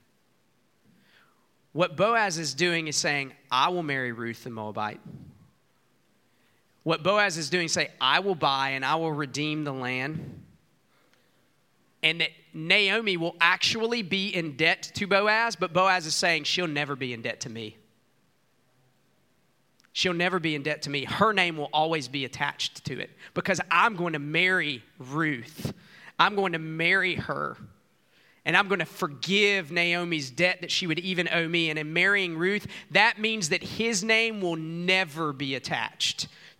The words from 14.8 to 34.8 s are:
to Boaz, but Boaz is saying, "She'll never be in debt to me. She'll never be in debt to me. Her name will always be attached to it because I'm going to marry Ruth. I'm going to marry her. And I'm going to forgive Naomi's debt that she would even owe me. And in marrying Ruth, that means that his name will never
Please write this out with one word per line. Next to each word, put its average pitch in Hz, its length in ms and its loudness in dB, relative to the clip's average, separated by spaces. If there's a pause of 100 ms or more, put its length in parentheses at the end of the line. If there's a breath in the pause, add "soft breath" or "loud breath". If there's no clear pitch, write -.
to 202 120 -4
Boaz, 214 480 2
but 170 180 -4
Boaz 185 320 4
is 156 100 -4
saying, 165 280 2
"She'll 180 240 0
never 143 280 -2
be 127 180 -6
in 113 100 -12
debt 117 180 -6
to 127 80 -10
me. 110 280 -12 (2250)
She'll 180 200 0
never 180 240 2
be 156 160 0
in 143 80 -4
debt 151 220 -4
to 143 80 -6
me. 139 140 -2
Her 208 280 2
name 175 240 2
will 147 160 -4
always 156 340 2
be 135 180 -4
attached - 600 -4
to 131 140 -6
it - 100 -8 (240 loud breath)
because 175 260 0 (120)
I'm 196 240 4
going 170 180 -2
to 151 60 -2
marry 156 640 0 (160)
Ruth. 139 760 -4 (460 loud breath)
I'm 190 160 6
going 190 180 2
to 165 60 -2
marry 170 560 2
her. 147 420 -6 (880 soft breath)
And 160 100 4
I'm 190 140 6
going 190 100 2
to 160 60 0
forgive 175 840 0
Naomi's 175 600 0
debt 175 300 0
that 165 100 -6
she - 160 -2
would 160 120 0
even 180 340 -2
owe 165 160 0
me. 165 200 0
And 151 80 -2
in 151 140 -6
marrying 180 460 2
Ruth, 196 280 0 (260 loud breath)
that 208 280 4
means 214 300 -2
that 170 120 0
his 220 440 -2
name 220 340 2
will 175 160 0
never 165 800 -2